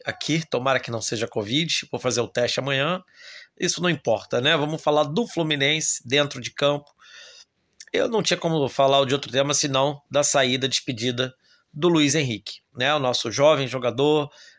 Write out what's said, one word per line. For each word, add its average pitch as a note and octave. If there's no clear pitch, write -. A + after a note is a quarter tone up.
aqui, D#3
tomara B2+
que -
não A2+
seja A2+
covid, B2
vou B2
fazer A#2+
o A2+
teste A#2+
amanhã, C#3
isso -
não F3
importa, A#2+
né? D3+
Vamos D3+
falar D3+
do D#3+
Fluminense D#3
dentro C#3
de A#2
campo. C#3+
Eu F#3
não A3
tinha F3
como D#3+
falar C#3
de B2+
outro C3+
tema C#3
senão C#3
da B2+
saída, C3
despedida B2
do D3+
Luiz D#3
Henrique, B2
né? B2+
O D3+
nosso B2
jovem C#3
jogador, C3+